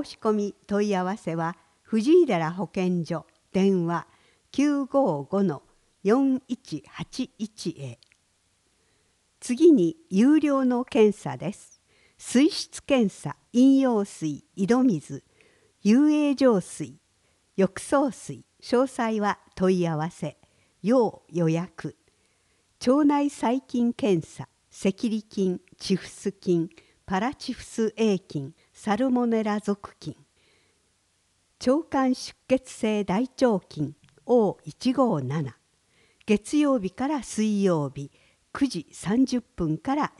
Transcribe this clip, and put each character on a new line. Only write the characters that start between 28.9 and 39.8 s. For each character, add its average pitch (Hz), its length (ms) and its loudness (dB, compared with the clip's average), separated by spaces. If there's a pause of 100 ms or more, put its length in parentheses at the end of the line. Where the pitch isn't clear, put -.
ル 262 140 0
モ 247 160 0
ネ 226 160 0
ラ 208 160 -2
属 - 400 -6
菌。 151 160 -12 (1500)
腸 277 220 2
管 262 280 0
出 - 200 -14 (120)
血 - 260 -2
性 214 320 -2
大 214 160 0
腸 247 380 0 (100)
菌、 143 260 -8 (300)
オ 220 280 2
ー - 100 -18
一 - 300 -6
五 233 280 0
七。 131 340 -4 (680)
月 214 320 0
曜 277 220 2
日 185 120 -6
か 262 160 -6
ら 294 140 -4
水 214 420 -2
曜 160 260 0
日、 139 220 -14 (400)
九 - 160 -2
時 180 240 -8
三 233 340 0
十 247 160 -2
分 156 360 -4
か 262 180 -4